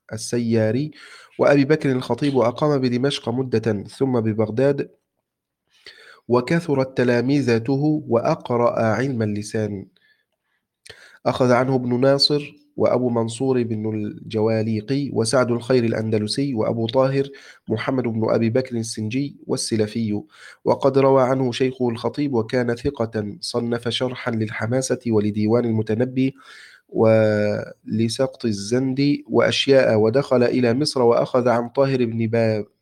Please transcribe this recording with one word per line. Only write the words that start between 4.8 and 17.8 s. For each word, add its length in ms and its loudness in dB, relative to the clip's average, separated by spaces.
وكثرت 680 0
تلامذته 1120 2
وأقرأ 720 0
علم 400 0
اللسان. 640 -4
أخذ 260 2
عنه 220 2
ابن 260 0
ناصر 560 0
وأبو 340 2
منصور 520 0
بن 320 -4
الجواليقي 1160 -2
وسعد 380 0
الخير 340 2
الأندلسي 720 -2
وأبو 320 -2
طاهر 420 0
محمد 360 -2